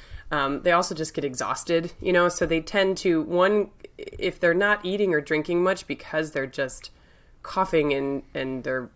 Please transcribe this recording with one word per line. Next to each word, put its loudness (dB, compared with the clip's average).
Um, -2
they 4
also 2
just -6
get -4
exhausted, -2
you 2
know, 6
so 0
they 0
tend 2
to, 4
one, 2
if -6
they're 4
not 2
eating 2
or 2
drinking 0
much 0
because -4
they're -4
just -8
coughing 0
and, -2
and -6
their, -4